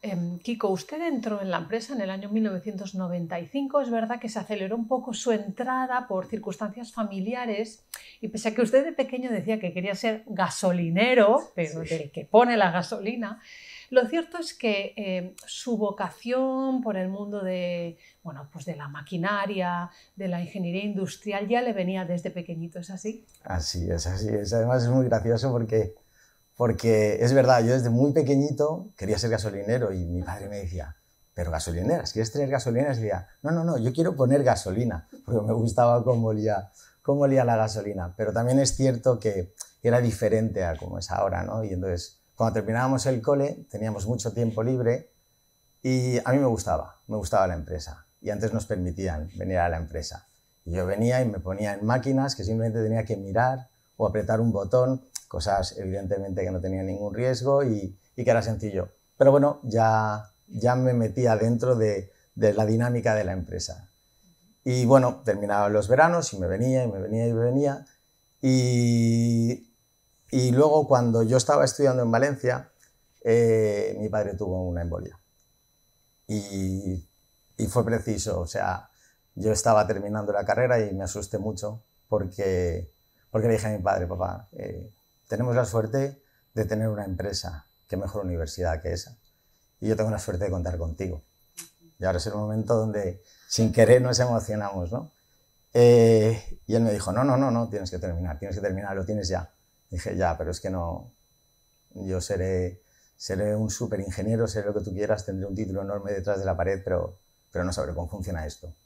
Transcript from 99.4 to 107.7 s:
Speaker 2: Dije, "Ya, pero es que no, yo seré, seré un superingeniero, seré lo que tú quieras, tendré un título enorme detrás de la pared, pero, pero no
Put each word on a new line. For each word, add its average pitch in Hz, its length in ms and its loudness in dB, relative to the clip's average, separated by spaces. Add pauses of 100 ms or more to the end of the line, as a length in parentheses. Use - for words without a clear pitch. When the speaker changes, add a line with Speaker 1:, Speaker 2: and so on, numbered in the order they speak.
Speaker 2:
Dije, 92 280 -6
"Ya, 85 200 2
pero 80 140 -4
es 90 100 -6
que 95 100 -6
no, 85 420 -6 (800)
yo 95 260 -4
seré, 92 600 -2 (340)
seré 104 380 -2
un 107 160 0
superingeniero, 107 800 -2
seré 101 180 -4
lo 101 80 -2
que 104 60 0
tú 95 120 -6
quieras, 104 320 -2
tendré 95 220 -6
un 98 80 -8
título 98 280 -4
enorme 98 300 -6
detrás 98 280 -2
de 95 40 -4
la 92 120 0
pared, 95 260 -2
pero, 87 380 -4 (320)
pero 87 120 -4
no 92 80 -2